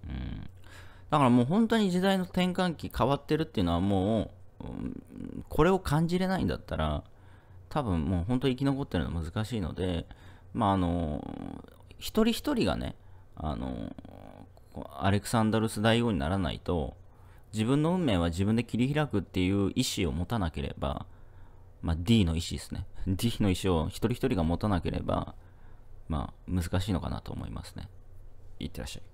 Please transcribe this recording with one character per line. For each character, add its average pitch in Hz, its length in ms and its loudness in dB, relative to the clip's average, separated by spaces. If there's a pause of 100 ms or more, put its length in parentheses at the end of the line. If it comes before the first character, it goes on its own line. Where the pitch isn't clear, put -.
う 69 40 -6
ん。 58 360 -6 (600)
だ 151 80 4
か 143 60 6
ら 120 60 6
も 123 120 8
う 120 40 4
本 214 200 4
当 226 120 4
に 202 120 4
時 180 100 2
代 190 180 4
の 180 60 0
転 180 280 2
換 180 240 0
期 - 200 -8
変 117 120 2
わ 143 80 4
っ - 100 -8
て 151 100 2
る 160 60 0
っ 156 40 0
て - 140 -2
い 87 40 4
う - 0 -
の 85 80 4
は 87 80 2
も 98 500 2 (300)
う、 - 40 -10
う - 40 -10
ん、 - 340 -8 (460)
こ 147 160 6
れ 180 60 8
を 190 80 4
感 160 300 2
じ 180 100 0
れ 185 80 2
な 185 120 0
い 135 60 0
ん - 20 0
だ 69 100 0
っ - 20 -10
た - 180 -6
ら、 78 280 0 (640)
多 147 140 0
分 87 200 2
も 87 200 2
う - 20 -2
本 123 160 2
当 139 80 2
生 127 80 2
き 135 80 -2
残 139 180 2
っ 139 40 -4
て - 120 -2
る 67 100 0
の 82 140 -4
難 101 220 -4
し 117 120 -4
い 104 40 -2
の 73 120 -2
で、 87 340 -2 (460)
ま 113 140 2
あ、 98 60 6
あ 95 40 4
の、 85 460 0 (760)
一 - 260 2
人 233 80 4
一 294 220 -2
人 190 120 2
が 67 100 2
ね、 60 200 -6 (400)
あ 76 180 -4
の、 58 400 -6 (760)
こ - 180 -12
う、 69 80 -16
ア 95 120 4
レ 101 100 4
ク - 80 -10
サ 113 140 4
ン 110 80 4
ダ 110 100 4
ル 110 80 2
ス 107 140 -4
大 113 200 6
王 117 100 2
に 85 60 0
な 69 100 0
ら 98 100 2
な 76 140 0
い 52 60 -8
と、 78 380 -2 (560)
自 107 120 0
分 143 180 4
の 170 120 2
運 185 100 0
命 101 140 4
は 85 100 4
自 85 160 0
分 110 120 4
で 117 80 2
切 - 140 -2
り 131 160 2
開 147 120 2
く 104 140 0
っ - 20 -6
て 95 220 0
い 98 220 4
う - 80 0
意 127 100 2
志 98 220 0
を 69 60 0
持 85 140 -2
た 117 120 -2
な 85 120 0
け 71 120 -6
れ 71 160 -6
ば、 - 280 -4 (760)
ま 85 120 0
あ、 - 40 0
D 104 260 6
の 82 120 2
意 85 40 0
志 87 160 -6
で - 40 -6
す - 120 -12
ね。 - 140 -6 (120)
<laughs> - 80 -2
D 98 340 0
の 101 100 6
意 92 40 4
志 98 140 0
を 82 200 4
一 - 80 -8
人 - 140 2
一 123 40 0 (120)
人 123 100 2
が 87 60 2
持 82 160 2
た 107 100 0
な 95 120 2
け - 100 -2
れ 87 100 -2
ば、 87 340 -2 (720)
ま - 240 -4 (160)
あ、 - 20 -10
難 90 300 0
し 101 80 -4
い 104 40 0
の 80 80 0
か - 80 -6
な - 120 -6
と - 120 -10
思 - 140 -8
い 53 40 -10
ま 57 140 -8
す - 120 -16
ね。 - 120 -12 (680)
い - 80 -6
っ - 40 -6
て - 100 -10
ら 60 40 -6
っ - 40 -8
し - 80 -10
ゃ - 40 -10
い。 - 20 -10 (120)